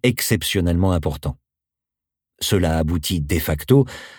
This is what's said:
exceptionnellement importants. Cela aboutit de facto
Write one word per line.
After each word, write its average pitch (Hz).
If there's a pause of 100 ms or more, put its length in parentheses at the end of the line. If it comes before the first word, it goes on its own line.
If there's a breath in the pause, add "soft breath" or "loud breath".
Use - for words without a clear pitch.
exceptionnellement 92
importants. 76 (1000)
Cela 87
aboutit 80
de 73
facto 127 (340 loud breath)